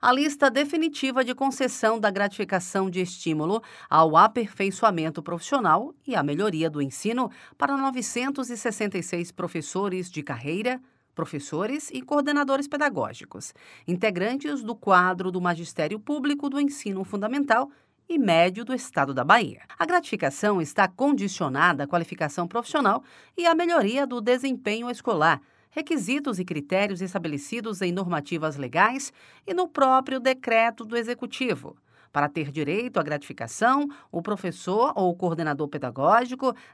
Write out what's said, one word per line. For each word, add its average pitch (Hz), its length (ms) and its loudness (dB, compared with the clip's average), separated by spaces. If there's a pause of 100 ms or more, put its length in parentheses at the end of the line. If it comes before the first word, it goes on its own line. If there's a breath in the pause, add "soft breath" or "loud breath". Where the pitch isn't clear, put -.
a 247 100 6
lista 285 400 4
definitiva 285 720 0
de 247 100 -2
concessão 254 640 0
da 208 140 2
gratificação 190 760 -2
de 180 100 -4
estímulo 175 640 -2 (260 loud breath)
ao 160 280 6
aperfeiçoamento 190 1040 2
profissional 190 720 0 (100)
e 269 80 -6
à 185 80 2
melhoria 160 480 0
do 147 120 -4
ensino 220 500 -2 (260 loud breath)
para 277 200 0
novecentos 262 720 -4
e 240 80 -8
sessenta 208 400 -4
e 175 40 -2
seis 175 300 -6
professores 180 800 -6
de 151 100 -8
carreira, 160 560 -4 (380 soft breath)
professores 165 760 -6
e 254 120 -8
coordenadores 285 680 0
pedagógicos, 277 880 -4 (340 loud breath)
integrantes 226 760 -2
do 214 140 -8
quadro 185 560 4
do 180 80 -4
Magistério 170 600 -2
Público 285 480 -2
do 277 100 -4
Ensino 208 460 -2
Fundamental 247 680 0 (380 loud breath)
e 330 100 0
Médio 185 460 4
do 254 80 -4
Estado 139 400 -2
da 127 100 0
Bahia. 196 380 4 (180)
A - 60 0
gratificação 208 760 0
está 185 280 2
condicionada 180 960 2
à - 20 -10
qualificação 170 580 -2
profissional 233 600 0 (320 loud breath)
e 349 80 0
à 330 100 6
melhoria 285 500 2
do 247 140 -6
desempenho 247 720 0
escolar, 165 480 2 (340 soft breath)
requisitos 285 640 -2
e 185 60 -2
critérios 185 580 -2
estabelecidos 185 800 -6
em 175 120 0
normativas 160 640 -4
legais 170 560 0 (340 soft breath)
e 381 60 -4
no 349 160 0
próprio 262 500 4
decreto 233 640 0
do 220 140 -6
Executivo. 233 800 -6 (340 soft breath)
Para 147 160 2
ter 143 240 -4
direito 160 480 -2
à 160 40 0
gratificação, 151 840 -2 (240 loud breath)
o 175 100 -4
professor 196 760 -2
ou 185 120 2
o 175 60 -2
coordenador 156 540 -2
pedagógico 214 840 2 (200 loud breath)